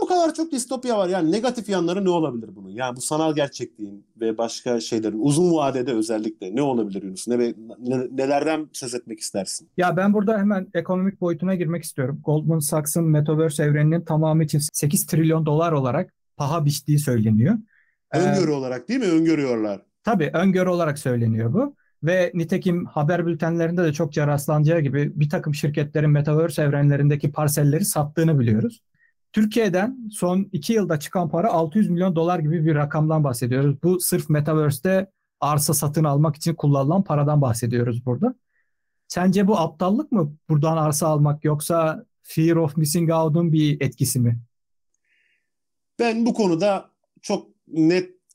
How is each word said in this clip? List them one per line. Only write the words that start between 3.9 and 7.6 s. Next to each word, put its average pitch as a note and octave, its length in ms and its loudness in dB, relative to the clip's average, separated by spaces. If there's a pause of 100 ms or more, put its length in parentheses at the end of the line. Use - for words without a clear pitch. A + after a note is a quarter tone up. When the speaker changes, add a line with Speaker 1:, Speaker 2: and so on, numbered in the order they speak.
Speaker 1:
ve A2+ 180 -2
başka A#2 420 -4
şeylerin A2 380 -4
uzun D3+ 360 2
vadede C3+ 380 0
özellikle A2 640 -4
ne C#3 60 0
olabilir G#2+ 400 -2
Yunus? F#2 260 -10
Ne, A#2+ 100 0
ne, A#2 160 0 (560)